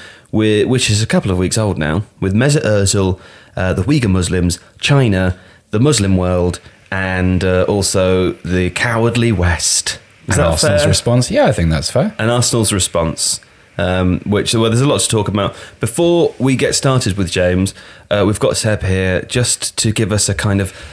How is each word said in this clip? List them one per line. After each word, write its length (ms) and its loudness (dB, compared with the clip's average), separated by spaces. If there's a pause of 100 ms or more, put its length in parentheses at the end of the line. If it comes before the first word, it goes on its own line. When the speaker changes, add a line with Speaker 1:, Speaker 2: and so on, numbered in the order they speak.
(320)
Speaker 1:
wi-, 320 2
which 260 0
is 140 0
a 40 -2
couple 220 0
of 80 0
weeks 200 0
old 200 0
now, 260 -2 (180)
with 120 0
Mesut 300 2
Ozil, 560 0 (380)
uh, 160 0
the 80 -2
Uyghur 280 0
Muslims, 500 0 (200)
China, 580 2 (340)
the 100 0
Muslim 340 2
world, 460 0 (280)
and, 540 -2
uh, 240 2
also 640 0
the 380 -2
cowardly 640 0
West. 680 -2 (300)
Is 60 -2
Speaker 2:
And 80 2
Speaker 1:
that 80 0
Speaker 2:
Arsenal's 300 0
Speaker 1:
fair? 80 2
Speaker 2:
response? 420 0
Yeah, 140 2
I 80 2
think 160 0
that's 200 -2
fair. 300 0
Speaker 1:
And 100 0
Arsenal's 440 0
response, 680 -2 (380)
um, 480 0
which, 280 0
well, 160 2
there's 120 2
a 40 2
lot 140 2
to 80 -2
talk 220 0
about. 260 -2 (240)
Before 580 0
we 200 0
get 180 0
started 400 0
with 160 -4
James, 420 0 (380)
uh, 160 2
we've 100 0
got 200 0
Seb 260 -2
here 380 0
just 560 -4
to 160 0
give 180 -2
us 160 0
a 80 -2
kind 240 0
of 140 -4 (200)